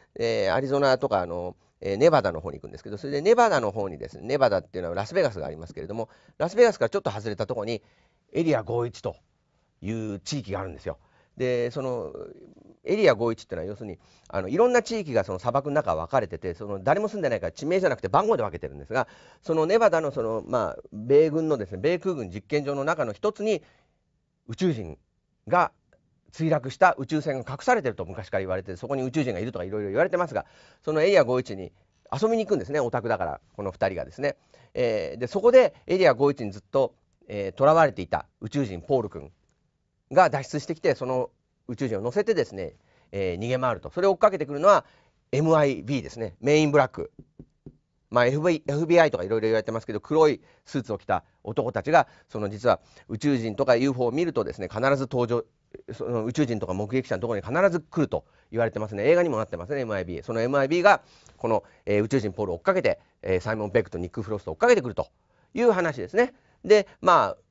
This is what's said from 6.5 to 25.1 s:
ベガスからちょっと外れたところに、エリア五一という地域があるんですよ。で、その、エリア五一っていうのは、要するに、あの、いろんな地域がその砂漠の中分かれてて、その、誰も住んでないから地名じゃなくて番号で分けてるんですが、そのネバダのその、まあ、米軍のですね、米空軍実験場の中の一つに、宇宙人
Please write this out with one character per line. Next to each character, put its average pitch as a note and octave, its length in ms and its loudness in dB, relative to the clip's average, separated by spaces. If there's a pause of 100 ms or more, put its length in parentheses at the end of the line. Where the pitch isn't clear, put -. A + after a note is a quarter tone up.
ベ A#3+ 80 8
ガ A3+ 100 4
ス - 60 -12
か A#2+ 60 0
ら A2+ 40 0
ち - 60 -6
ょ G3+ 40 2
っ - 40 -20
と B2 80 -2
外 G#2+ 180 -8
れ G#2 60 -4
た G#2+ 100 -4
と B2+ 80 -6
こ A#2 80 -6
ろ G2+ 40 -6
に、 A2 180 -6 (500)
エ E3 100 0
リ D#3 120 2
ア A2+ 80 -2
五 A#2 240 -4
一 A2+ 140 -14
と G2 140 -6 (640)
い G2 100 -6
う G#2+ 280 -6
地 D3 200 -8
域 G2 140 -10
が F#2+ 80 -6
あ - 20 -8
る F#2+ 60 -10
ん E2 40 -14
で C#2 60 -16
す - 80 -10
よ。 D#2 100 -8 (400)
で、 B2 320 -2
そ C3 140 -8
の、 A#2 300 -6 (720)
エ - 120 0
リ G#3 120 4
ア C3+ 60 8
五 A2+ 180 0
一 A2+ 120 -8
っ - 20 -20
て - 80 -12
い F2+ 40 -6
う D#2+ 40 -6
の E2 40 -8
は、 F#2+ 40 -8
要 G#2 60 -10
す B2 80 -16
る G#2 80 -12
に、 D#2+ 80 -16 (280)
あ - 140 -4
の、 F#2 60 -6
い B2 100 -4
ろ A#3 100 6
ん B3 60 2
な A#3+ 80 4
地 A#3 200 -6
域 D3+ 120 -8
が G#2+ 100 2
そ G2+ 100 -6
の F#2 40 -6
砂 A#2 140 -4
漠 C#3 180 -2
の C#3+ 60 -2
中 A2 180 0
分 D#2+ 160 -4
か C3+ 100 2
れ G#2 80 -4
て E2 120 -10
て、 F2 160 -6
そ G#2+ 100 -14
の、 G2+ 160 -8
誰 C#3+ 180 2
も G#3 100 -4
住 G#3 100 -8
ん - 20 -4
で D3 80 0
な A#2 60 -2
い G2 40 -2
か F2+ 80 -6
ら - 40 -6
地 - 160 -10
名 F3+ 120 0
じ F#3 60 -2
ゃ E3+ 40 4
な B2+ 60 -2
く - 60 -16
て F#2+ 60 -6
番 D#3 180 2
号 G#3+ 120 2
で A#2+ 60 -2
分 G2+ 80 -6
け D2+ 60 -10
て D#2 100 -10
る C2+ 60 -12
ん C#2+ 60 -16
で C#2+ 60 -16
す A2 80 -12
が、 A#2+ 140 0 (360)
そ E3 100 -4
の D#3+ 140 0
ネ G3 100 2
バ A3+ 140 4
ダ E3 100 0
の D3+ 80 -4
そ C3 140 -6
の、 A2+ 240 -4
ま G#2+ 320 -2
あ、 - 120 -20
米 C3+ 380 4
軍 D#3 180 -2
の D3+ 100 0
で G#2 100 -6
す G#2 60 -12
ね、 F#2+ 40 -8
米 D#3 220 -2
空 F3+ 160 -4
軍 G#2+ 160 -8
実 G2 100 -10
験 D3 220 -4
場 C#3 100 -4
の C#3 120 -4
中 D#3+ 200 -2
の A2 80 -6
一 G#3 200 -2
つ G#3 100 -10
に、 G#3 180 -2 (840)
宇 A2+ 80 -10
宙 F3+ 180 0
人 F2 240 -10 (500)